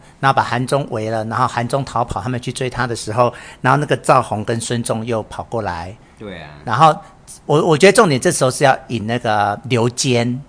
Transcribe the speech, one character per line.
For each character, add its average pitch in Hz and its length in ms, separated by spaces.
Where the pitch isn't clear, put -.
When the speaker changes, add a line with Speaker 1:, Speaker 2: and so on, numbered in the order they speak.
Speaker 1:
然 135 100
后 135 60
把 113 60
韩 120 240
忠 165 240
围 110 200
了， 113 140
然 113 140
后 127 80
韩 120 200
忠 135 180
逃 120 200
跑， - 160
他 - 80
们 123 120
去 123 120
追 127 160
他 123 180
的 117 100
时 - 160
候， 120 200
然 131 120
后 139 40
那 147 100
个 139 100
赵 135 240
弘 107 240
跟 117 160
孙 117 220
仲 113 240
又 113 180
跑 - 200
过 113 180
来。 90 340
Speaker 2:
对 95 240
啊。 73 100
Speaker 1:
然 110 120
后 151 200
我， 147 220
我 160 100
觉 180 100
得 196 60
重 214 160
点 131 120
这 180 100
时 - 140
候 127 60
是 123 120
要 131 160
引 113 160
那 117 140
个 104 460
刘 117 260
坚 123 580